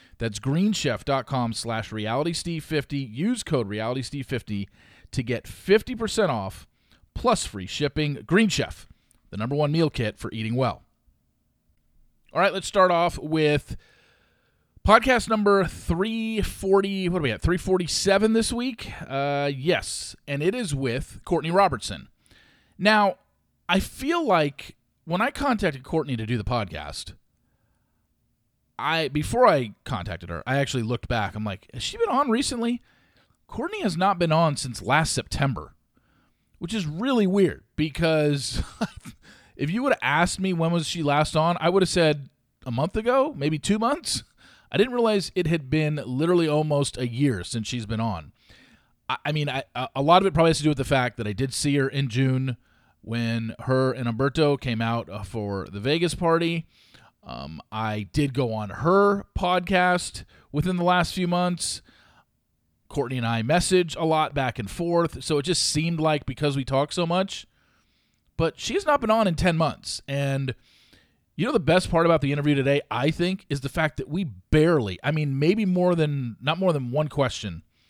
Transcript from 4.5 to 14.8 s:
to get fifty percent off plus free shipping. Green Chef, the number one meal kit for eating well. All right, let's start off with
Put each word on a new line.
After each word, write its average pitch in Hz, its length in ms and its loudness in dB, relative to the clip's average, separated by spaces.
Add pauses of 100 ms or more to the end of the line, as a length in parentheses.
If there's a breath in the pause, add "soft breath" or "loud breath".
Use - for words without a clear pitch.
to 135 120 -2
get 117 240 -6
fifty - 480 2
percent 214 360 0
off 98 360 -6 (480 soft breath)
plus 156 300 0
free - 220 -8
shipping. 147 600 -4
Green 208 220 4
Chef, - 400 -4 (400)
the 95 80 -12
number 117 180 -4
one 147 180 2
meal 160 180 2
kit - 280 -4
for - 140 -10
eating 110 220 -4
well. 123 300 -2 (1500)
All 160 80 0
right, 185 120 4
let's 190 140 -6
start 185 240 6
off 170 280 2
with 151 580 0 (1120 soft breath)